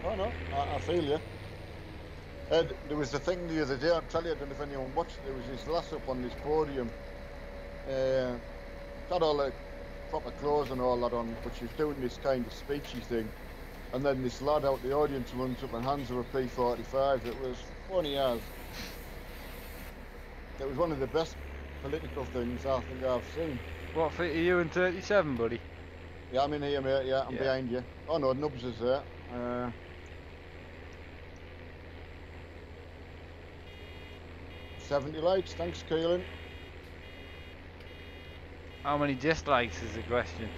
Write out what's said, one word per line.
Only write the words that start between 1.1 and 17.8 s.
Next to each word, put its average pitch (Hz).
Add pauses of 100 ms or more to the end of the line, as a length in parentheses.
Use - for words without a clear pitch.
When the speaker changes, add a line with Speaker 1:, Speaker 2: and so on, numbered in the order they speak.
Speaker 1:
Uh, 160
th-, 143 (160)
there 151
was 143
the 147
thing 175
the 160
other 135
day, 147
I'll 165
tell 165
you, 170
I 151
don't 143
know 135
if 123
anyone 135
watched 170
it, -
there 135
was 127
this 131
lass 160
up 143
on 127
this 120
podium. 143 (960)
Uh, 131 (760)
had 180
all 151
the 135 (560)
proper 151
clothes 143
and 127
all 123
that 120
on, 113
but 117
she 120
was 113
doing 147
this 123
kind 131
of -
speechy 143
thing. 113 (640)
And 127
then 131
this 123
lad 143
out 135
the 123
audience 139
runs 127
up 123
and 117
hands 139
her 123
a 117
P 131
forty-five 123
that 120
was 127 (240)